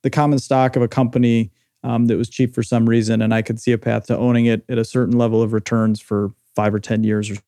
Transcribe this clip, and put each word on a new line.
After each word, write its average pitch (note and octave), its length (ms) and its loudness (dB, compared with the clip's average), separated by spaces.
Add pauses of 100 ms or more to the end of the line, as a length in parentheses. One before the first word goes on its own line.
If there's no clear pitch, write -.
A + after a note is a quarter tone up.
the C3+ 80 -2
common D3 280 2
stock C3 380 0
of B2 60 2
a A#2 60 0
company, A#2+ 600 0 (320)
um, A#2 240 0
that A2+ 100 2
was A#2 120 -2
cheap - 260 -2
for A2+ 80 -2
some A2+ 260 0
reason, A2+ 340 2
and A2+ 120 0
I A2 80 0
could A2+ 180 -6
see B2 120 0
a A2+ 60 2
path A2+ 280 -4
to A#2+ 100 -2
owning A#2+ 300 2
it A2+ 220 0
at B2 100 -2
a A2+ 60 0
certain A#2+ 340 0
level A2+ 240 2
of A2 100 0
returns A2 480 0
for G2+ 320 -4 (220)
five G#2 200 0
or G#2 60 -2
ten A2 240 -2
years G#2+ 260 -2
or G2 60 -8 (120)